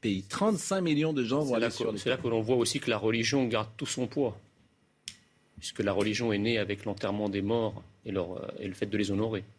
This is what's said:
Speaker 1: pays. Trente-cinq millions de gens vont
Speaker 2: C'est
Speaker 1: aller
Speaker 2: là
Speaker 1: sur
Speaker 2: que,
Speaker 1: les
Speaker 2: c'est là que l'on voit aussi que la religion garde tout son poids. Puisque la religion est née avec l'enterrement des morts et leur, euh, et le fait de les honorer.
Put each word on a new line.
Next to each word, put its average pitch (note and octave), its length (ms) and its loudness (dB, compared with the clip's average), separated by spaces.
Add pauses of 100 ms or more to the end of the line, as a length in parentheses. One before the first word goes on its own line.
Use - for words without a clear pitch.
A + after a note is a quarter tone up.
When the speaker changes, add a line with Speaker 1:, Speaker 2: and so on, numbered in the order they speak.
Speaker 1:
pays. G2 220 0
Trente-cinq G3 580 0
millions D#3 320 2
de C3+ 120 2
gens C3 160 2
vont C#3+ 100 0
Speaker 2:
C'est A#2+ 60 4
Speaker 1:
aller A2+ 100 2
Speaker 2:
là A2+ 40 0
Speaker 1:
sur A2+ 180 -4
Speaker 2:
que, A2 40 -2
Speaker 1:
les G#2 60 -4
Speaker 2:
c'est F#2+ 120 -2
là B2+ 60 2
que B2 120 -2
l'on A2+ 120 2
voit A#2+ 160 4
aussi A#2+ 240 2
que - 80 -2
la A2 100 2
religion A2+ 480 2
garde A2 300 0
tout C#3 100 -6
son B2+ 200 -2
poids. A#2+ 320 -2 (1200)
Puisque - 220 -10
la G2 120 2
religion G#2+ 400 2
est G2+ 60 2
née A2+ 200 2
avec G2+ 260 -4
l'enterrement G#2 440 -2
des G2 140 -2
morts G#2+ 400 0 (240)
et G#2+ 60 -6
leur, F#2 260 -2
euh, - 80 -8 (140)
et G#2 80 -6
le F#2+ 60 -6
fait G#2+ 120 -4
de G#2 100 -2
les G2+ 140 0
honorer. G#2 340 0 (140)